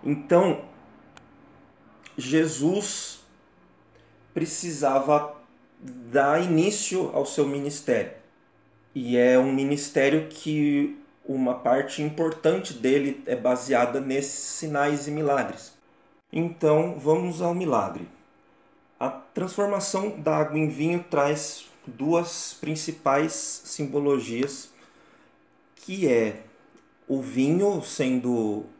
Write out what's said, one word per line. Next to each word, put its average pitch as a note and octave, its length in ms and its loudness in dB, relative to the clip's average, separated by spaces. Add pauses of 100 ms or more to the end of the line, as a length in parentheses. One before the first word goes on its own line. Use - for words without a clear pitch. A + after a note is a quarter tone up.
Então, E3+ 600 2 (1500)
Jesus D#3 1040 0 (1120)
precisava D3 1000 0 (440)
dar C3+ 640 0
início F#3 720 0
ao C#3 140 0
seu D3 180 0
ministério. C#3+ 680 -2 (840)
E B2 220 0
é B2 200 8
um C3+ 160 4
ministério C#3+ 760 2
que D3 680 0 (260)
uma C3 300 0
parte C#3 480 0
importante D#3+ 720 0
dele C3 540 2
é B2+ 80 0
baseada B2 640 0
nesses C3+ 400 -4
sinais D3 680 -2
e D3+ 40 -6
milagres. C#3 600 -2 (600)
Então, E3 640 2
vamos D#3+ 420 0
ao F3 140 0
milagre. G2+ 540 -2 (920)
A C3 100 -2
transformação G3 1120 -4
da D3+ 180 0
água D3+ 200 0
em D#3 120 2
vinho E3 380 -2
traz D3 580 -2 (200)
duas D#3+ 720 -2
principais D3+ 760 0 (320)
simbologias, C#3 1040 -2 (1040)
que F#3+ 320 -2
é A2+ 340 2 (680)
o C3+ 140 -2
vinho D#3+ 640 2
sendo B2 840 0 (140)